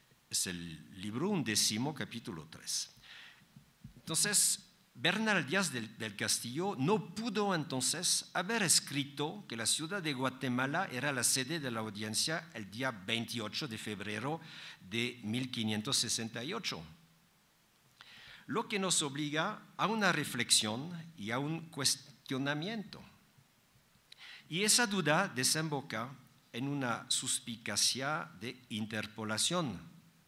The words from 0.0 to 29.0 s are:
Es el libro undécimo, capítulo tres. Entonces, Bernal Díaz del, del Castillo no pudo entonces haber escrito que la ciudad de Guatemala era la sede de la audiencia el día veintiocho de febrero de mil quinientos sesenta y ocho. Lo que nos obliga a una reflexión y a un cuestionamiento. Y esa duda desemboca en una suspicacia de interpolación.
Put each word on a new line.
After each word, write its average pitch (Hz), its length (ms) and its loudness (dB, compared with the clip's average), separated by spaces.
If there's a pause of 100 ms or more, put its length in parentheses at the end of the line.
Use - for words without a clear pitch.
Es - 160 0
el 85 540 -8
libro 117 300 -2
undécimo, 120 640 2
capítulo 104 560 -8
tres. - 400 -6 (1080)
Entonces, - 680 2 (300)
Bernal 185 520 4
Díaz 165 260 2
del, 110 240 -4
del 110 200 -4
Castillo 127 600 0
no 190 380 2
pudo 208 400 2
entonces 147 800 2
haber 208 300 2
escrito 143 840 2
que 117 80 -6
la 113 80 -2
ciudad 165 380 0
de 156 100 0
Guatemala 131 800 2
era 139 220 0
la 127 100 0
sede 139 380 2
de 131 100 -2
la 113 100 -2
audiencia 110 720 -2
el 110 180 -8
día 127 200 -2
veintiocho 113 800 -2
de 110 100 -6
febrero 107 640 -4 (400)
de 117 420 -2
mil 120 280 -2
quinientos 110 480 0
sesenta 113 440 -2
y 151 100 -6
ocho. 123 320 -6 (1600)
Lo 185 200 -2
que 208 120 -2
nos 185 240 4
obliga 151 600 -2 (140)
a 156 100 2
una 208 240 6
reflexión 131 800 2 (260)
y 104 140 -6
a 120 80 0
un 160 300 -4
cuestionamiento. 147 1400 -2 (1400)
Y 175 160 0
esa 214 220 6
duda 185 420 4
desemboca 131 880 0 (360)
en 120 140 -4
una 131 440 0
suspicacia 127 1200 0 (100)
de - 300 -10
interpolación. 107 1300 -2 (320)